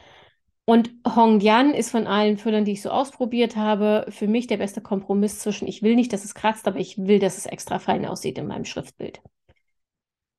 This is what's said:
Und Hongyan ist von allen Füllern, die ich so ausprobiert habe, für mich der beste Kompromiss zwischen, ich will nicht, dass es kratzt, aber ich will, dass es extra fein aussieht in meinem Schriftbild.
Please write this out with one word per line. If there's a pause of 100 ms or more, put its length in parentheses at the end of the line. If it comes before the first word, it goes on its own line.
(640)
Und (160)
Hongyan
ist
von
allen
Füllern,
die
ich
so
ausprobiert
habe,
für
mich
der
beste
Kompromiss
zwischen,
ich
will
nicht,
dass
es
kratzt,
aber
ich
will,
dass
es
extra
fein
aussieht
in
meinem
Schriftbild. (1160)